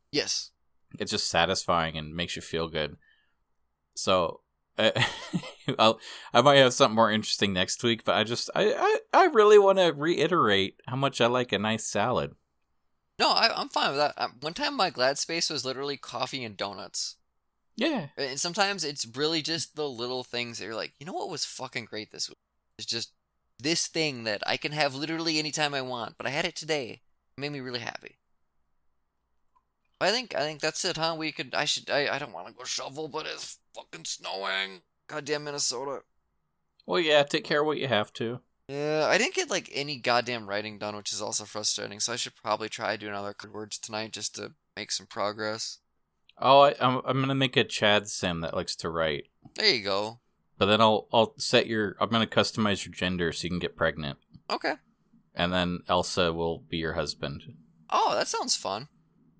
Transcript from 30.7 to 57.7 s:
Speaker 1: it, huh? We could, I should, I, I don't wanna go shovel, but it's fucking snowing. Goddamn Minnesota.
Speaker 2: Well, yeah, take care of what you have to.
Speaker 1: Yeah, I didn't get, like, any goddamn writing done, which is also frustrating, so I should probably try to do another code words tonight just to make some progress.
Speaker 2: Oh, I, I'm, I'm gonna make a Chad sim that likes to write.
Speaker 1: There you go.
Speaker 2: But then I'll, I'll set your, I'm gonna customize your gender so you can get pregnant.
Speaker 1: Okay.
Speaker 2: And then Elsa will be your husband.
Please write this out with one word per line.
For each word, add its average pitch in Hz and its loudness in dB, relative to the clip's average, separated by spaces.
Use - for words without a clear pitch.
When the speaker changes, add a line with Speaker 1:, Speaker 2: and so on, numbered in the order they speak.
Speaker 1:
it, 170 -2
huh? 160 -2
We 156 -6
could, 135 -8
I 127 0
should, - -4
I, 123 0
I 135 -6
don't 139 -10
wanna 90 -14
go 120 -20
shovel, 139 -8
but 151 -8
it's 156 -10
fucking - -16
snowing. 95 -6
Goddamn 147 -4
Minnesota. 143 -4
Speaker 2:
Well, 180 0
yeah, 151 6
take 156 0
care 151 0
of 147 2
what 151 0
you 131 -2
have 107 2
to. 120 -6
Speaker 1:
Yeah, 147 0
I 151 6
didn't 269 2
get, 370 -2
like, 165 -4
any 143 -6
goddamn 120 0
writing 104 -6
done, 104 -6
which 104 -6
is 101 -6
also 110 -4
frustrating, 104 -4
so 113 -2
I - -2
should 123 -6
probably 107 -2
try 107 -4
to 113 -4
do 104 -10
another 101 -8
code 101 -18
words 104 -10
tonight 110 -8
just - -8
to 107 -12
make 104 -10
some - -6
progress. 107 -4
Speaker 2:
Oh, 139 8
I, 143 8
I'm, 127 4
I'm 131 0
gonna 135 2
make 135 2
a 117 6
Chad 104 2
sim 87 -2
that 82 -6
likes - -4
to 87 -4
write. 80 0
Speaker 1:
There 208 4
you 113 -2
go. 104 -2
Speaker 2:
But 98 4
then 107 6
I'll, 110 6
I'll 113 4
set - 4
your, 107 -2
I'm 101 0
gonna 113 2
customize 104 0
your 90 -14
gender 87 -2
so - -6
you 87 -6
can 87 -2
get 85 -6
pregnant. 76 -4
Speaker 1:
Okay. 302 -2
Speaker 2:
And 87 0
then 90 0
Elsa 90 2
will 82 -2
be - -8
your 78 -4
husband. 76 -6